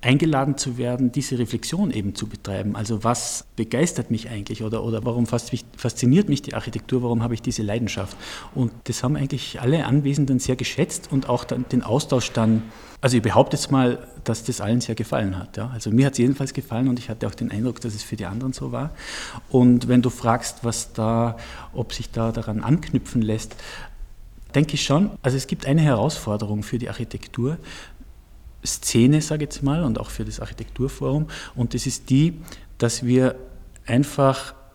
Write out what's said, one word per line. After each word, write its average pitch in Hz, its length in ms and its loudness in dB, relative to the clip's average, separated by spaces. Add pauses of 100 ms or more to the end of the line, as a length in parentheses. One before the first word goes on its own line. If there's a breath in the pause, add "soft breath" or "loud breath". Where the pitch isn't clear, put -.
eingeladen 139 540 4
zu 123 200 -4
werden, 123 340 0
diese 131 260 -2
Reflexion 131 540 -2
eben 101 240 -2
zu 110 100 -6
betreiben. 104 500 -4
Also 107 280 -2
was - 420 -2 (100)
begeistert 123 540 0
mich 117 200 -2
eigentlich 110 340 -6
oder, 110 200 -4
oder 113 220 -2
warum 120 220 2
fas-, - 240 -2 (260)
fasziniert 131 500 4
mich 143 140 0
die - 140 -10
Architektur, 120 480 -2
warum 117 180 2
habe 120 140 0
ich - 80 -8
diese 120 180 -2
Leidenschaft? 104 560 -2 (380 loud breath)
Und 123 160 2 (140)
das - 180 -4
haben 135 120 2
eigentlich 139 460 -4
alle 143 240 2
Anwesenden 139 540 4
sehr 131 160 0
geschätzt - 560 -2
und 135 180 0
auch 123 140 2
dann 123 280 -4
den 123 120 4
Austausch 127 480 0
dann, 113 320 4 (380 loud breath)
also 123 160 4
ich 110 40 4
behaupte 117 360 4
jetzt - 120 -4
mal, 127 380 2 (160)
dass 113 200 -4
das - 160 -4
allen 113 220 2
sehr 113 140 -4
gefallen 110 420 -2
hat. - 200 -10
Ja? 110 140 -4
Also 113 200 -4
mir 131 160 6
hat's 135 100 -2
jedenfalls 131 360 2
gefallen 127 340 -2
und 123 100 2
ich 117 120 -10
hatte 110 180 -4
auch 101 80 -6
den 110 160 -4
Eindruck, 117 300 -2
dass 113 120 -6
es 104 80 -8
für - 140 -8
die 104 100 -6
anderen 123 280 -4
so 131 180 -6
war. 131 200 -4 (580 loud breath)
Und 123 380 8
wenn 123 140 8
du 123 80 2
fragst, - 540 0
was - 300 -4
da, 117 440 2 (360 loud breath)
ob - 200 -4
sich - 160 -8
da 113 220 0
daran 110 320 -4
anknüpfen 127 580 0
lässt, 110 340 -2 (1000 loud breath)
denke 151 200 4
ich 139 80 -2
schon. 170 280 4 (100)
Also 131 160 2
es 131 100 -4
gibt - 180 -6
eine 147 160 4
Herausforderung 107 840 2
für - 140 -4
die 113 120 -4
Architektur, 120 680 -4 (1080 loud breath)
Szene, 131 560 4
sag 156 160 -2
ich 151 100 -2
jetzt - 160 -8
mal, 151 200 2
und 113 160 0
auch - 100 -6
für - 160 -6
das 107 140 -8
Architekturforum. 135 880 -4 (280 loud breath)
Und 120 180 -2
das 123 140 -2
ist - 220 -8
die, 156 260 6 (420 loud breath)
dass 117 260 0
wir 127 320 4 (500)
einfach 135 680 2 (220)